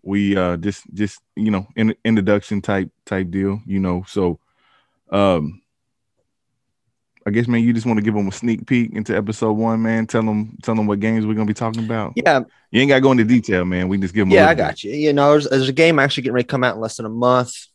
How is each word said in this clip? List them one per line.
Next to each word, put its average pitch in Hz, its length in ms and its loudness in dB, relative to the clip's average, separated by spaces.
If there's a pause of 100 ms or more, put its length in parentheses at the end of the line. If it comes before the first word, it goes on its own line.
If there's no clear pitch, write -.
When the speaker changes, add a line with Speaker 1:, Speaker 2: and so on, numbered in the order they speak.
Speaker 1:
We, 98 340 -2
uh, 90 220 0
just, 95 340 -8
just, 101 260 -6 (160)
you 107 160 -2
know, 98 160 -2 (100)
in-, 110 280 0
introduction 104 560 0
type, 95 300 -2 (160)
type 95 240 -4
deal, 98 360 -4
you 98 140 -4
know, 90 260 -2
so, 87 320 -2 (720)
um, 92 500 0 (1600)
I 104 60 -4
guess, 117 160 0
man, 117 160 2
you 117 100 4
just 113 140 -2
wanna 110 160 0
give 107 140 0
'em 101 100 0
a 95 60 -4
sneak 113 340 -4
peek 120 280 0
into 104 220 -4
episode 110 360 -2
one, 113 280 0
man. 113 280 -2
Tell 110 200 0
'em, 107 320 -4
tell 113 160 -2
'em 107 120 0
what 104 100 0
games 110 260 0
we're 107 100 -2
gonna 107 120 -2
be 113 80 -2
talking 113 300 -6
about. 110 320 -6
Speaker 2:
Yeah. 151 240 2 (320)
Speaker 1:
You 117 80 4
ain't 139 80 4
gotta 135 120 6
go 135 120 6
into 120 100 4
detail, 107 420 2
man. 90 220 -2
We 98 100 -2
just 92 160 -4
give 104 140 0
'em 95 60 4
a - 20 6
Speaker 2:
Yeah, 180 60 8
Speaker 1:
little 156 100 6
Speaker 2:
I 170 40 2
Speaker 1:
bit. 120 80 -2
Speaker 2:
got - 200 -6
you. 101 80 -10
You 147 220 0
know, 143 180 4
there's, 147 180 4
there's 131 200 2
a 135 40 -4
game 160 280 4
actually 139 240 0
getting 123 100 -4
ready 123 80 0
to 123 60 -6
come 127 160 -2
out 113 100 0
in 110 60 -10
less 110 160 -8
than 113 100 -10
a 107 40 -8
month. 123 440 0 (200)